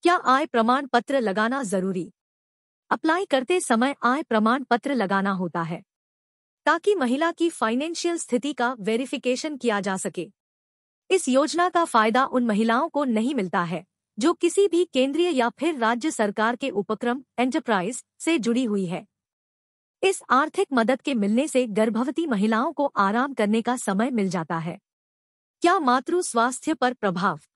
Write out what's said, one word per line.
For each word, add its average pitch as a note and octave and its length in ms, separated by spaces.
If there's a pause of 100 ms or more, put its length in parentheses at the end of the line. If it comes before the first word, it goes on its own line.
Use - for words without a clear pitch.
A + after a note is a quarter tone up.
क्या F4 120 (100)
आय C4 200
प्रमाण B3 420
पत्र C4+ 320
लगाना A3+ 440
जरूरी? F#3 480 (800)
अप्लाई D#4+ 340
करते D4 340
समय B3+ 440
आय B3+ 200
प्रमाण A#3 400
पत्र C4+ 320
लगाना G3 360
होता F3+ 300
है E3 200 (840)
ताकि E4+ 300
महिला D4 360
की E4+ 180
फाइनेंशियल D#4 680
स्थिति C#4 360
का B3+ 260
वेरिफिकेशन B3 800
किया A3 220
जा F#3+ 180
सके। F3 300 (840)
इस F#4+ 200
योजना D4+ 400
का E4+ 160
फायदा A3+ 400
उन B3 200
महिलाओं A3+ 440
को D4 140
नहीं A#3+ 320
मिलता F#3+ 280
है E3+ 200 (340)
जो C#4+ 160
किसी G4 340
भी E4+ 180
केंद्रीय C#4 440
या B3+ 200
फिर D4+ 280
राज्य A#3 340
सरकार A3 440
के - 140
उपक्रम A#3+ 540 (160)
एंटरप्राइज A#3+ 640 (160)
से E4 200
जुड़ी A#3 240
हुई G#3 220
है। E3+ 200 (1000)
इस F#4+ 260
आर्थिक D#4 440
मदद A#3+ 280
के C#4+ 120
मिलने A3 340
से B3+ 200
गर्भवती A3 600
महिलाओं A3+ 460
को C#4+ 240
आराम A#3 360
करने A3 280
का A#3+ 160
समय A3+ 340
मिल G3+ 180
जाता E3+ 280
है। E3 200 (840)
क्या F4+ 180
मातृ C4+ 420
स्वास्थ्य B3+ 520
पर B3+ 200
प्रभाव? F#3 460 (160)